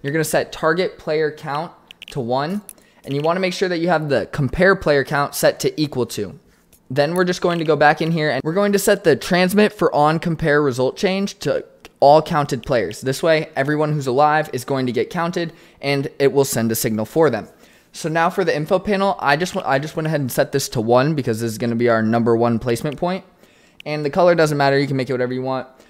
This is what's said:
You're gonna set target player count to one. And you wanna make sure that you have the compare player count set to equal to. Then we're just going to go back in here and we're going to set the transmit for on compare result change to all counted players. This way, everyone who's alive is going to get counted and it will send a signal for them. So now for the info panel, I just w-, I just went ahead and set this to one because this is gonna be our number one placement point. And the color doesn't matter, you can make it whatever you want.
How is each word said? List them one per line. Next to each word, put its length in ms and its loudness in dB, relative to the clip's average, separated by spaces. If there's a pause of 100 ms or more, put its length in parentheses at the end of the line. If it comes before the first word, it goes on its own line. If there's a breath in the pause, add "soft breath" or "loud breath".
You're 80 -4
gonna 140 0
set 260 -2
target 460 -2
player 340 -2
count 400 -8 (360)
to 120 -8
one. 440 -4 (400 loud breath)
And 120 -6
you 60 -2
wanna 180 0
make 160 -2
sure 120 -2
that 120 -2
you 80 0
have 220 0
the 220 0
compare 440 2
player 280 2
count 300 -4
set 280 2
to 200 -2
equal 240 -2
to. 340 -10 (520 soft breath)
Then 240 0
we're 80 2
just 180 -2
going 160 0
to 80 -2
go 100 4
back 240 4
in 120 -2
here 180 0
and 140 -4
we're 100 -6
going 200 0
to 40 2
set 260 2
the 120 6
transmit 580 2
for 180 0
on 280 2
compare 420 0
result 360 0
change 420 -2
to 260 -2 (340)
all 220 8
counted 400 -2
players. 400 -2
This 220 -4
way, 320 2
everyone 380 0
who's 120 -4
alive 480 2
is 120 -6
going 200 -2
to 60 -2
get 180 -2
counted 420 -4 (300 loud breath)
and 280 -2 (100)
it 120 4
will 140 2
send 260 -2
a 40 0
signal 300 -2
for 260 2
them. 160 -6 (440 soft breath)
So 160 -10
now 220 2
for 140 -2
the 120 0
info 220 0
panel, 420 0
I 160 2
just 200 -4
w-, 120 -4
I 120 2
just 160 -8
went 100 -4
ahead 160 -2
and 100 -4
set 200 0
this 180 -2
to 100 -4
one 360 2
because 260 -4
this 100 -4
is 60 -8
gonna 160 -4
be 160 2
our 140 2
number 320 2
one 240 0
placement 380 -4
point. 280 -4 (580 loud breath)
And 220 -6
the 60 -2
color 240 4
doesn't 240 2
matter, 180 4
you 80 2
can 100 -4
make 140 -4
it 40 -2
whatever 200 -2
you 80 -6
want. 260 -6 (220 soft breath)